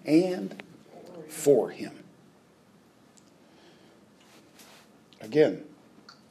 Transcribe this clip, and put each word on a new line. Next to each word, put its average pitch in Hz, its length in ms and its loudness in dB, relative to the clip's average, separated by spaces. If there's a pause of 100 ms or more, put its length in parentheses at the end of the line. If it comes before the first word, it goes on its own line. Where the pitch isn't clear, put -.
and 180 560 0 (680)
for 113 400 2
him." - 240 -12 (3250)
Again, 113 440 2 (680)